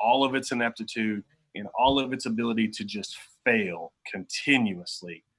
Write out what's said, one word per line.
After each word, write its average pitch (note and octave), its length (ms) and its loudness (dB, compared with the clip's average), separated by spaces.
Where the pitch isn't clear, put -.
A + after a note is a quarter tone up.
all B2+ 220 6
of C3 100 2
its C3+ 160 -2
ineptitude A2+ 720 -2
and G#2 140 -10
all C3+ 200 6
of C3+ 160 -2
its C3 100 -4
ability A2+ 440 0
to G#2+ 160 -8
just G#2 340 -8
fail F#2+ 480 0
continuously, F#2 1120 -2